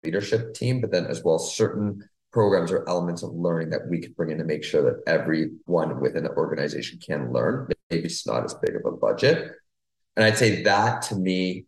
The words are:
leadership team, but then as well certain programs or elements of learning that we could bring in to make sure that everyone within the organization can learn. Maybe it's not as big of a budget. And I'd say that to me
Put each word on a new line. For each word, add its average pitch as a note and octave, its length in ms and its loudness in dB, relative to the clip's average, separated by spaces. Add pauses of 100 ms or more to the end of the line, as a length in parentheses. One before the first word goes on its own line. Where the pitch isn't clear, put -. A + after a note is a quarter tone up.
leadership G2+ 500 -2
team, B2+ 260 -2
but G#2+ 120 -4
then F2+ 140 0
as - 180 -6
well D#2+ 140 4
certain G#2 640 -2 (300)
programs G2 400 2
or E2+ 160 -2
elements F2 340 -2
of E2+ 120 -8
learning E2 360 0
that E2 200 -4
we E2+ 100 0
could - 160 -12
bring D#2+ 160 -2
in D#2 60 -4
to E2 60 -4
make D2+ 200 -2
sure - 180 2
that - 260 2
everyone D#2+ 920 0
within - 240 0
the - 80 -2
organization D2 760 -4
can C#2+ 260 -4
learn. C2 360 0 (240)
Maybe E2 140 0
it's - 200 -6
not A1+ 200 -2
as - 100 -8
big - 200 -2
of - 100 -4
a - 60 -2
budget. - 600 2 (640)
And A2 100 6
I'd G#2+ 120 6
say G2 260 4
that G#2+ 400 2
to - 120 -6
me F#2 520 0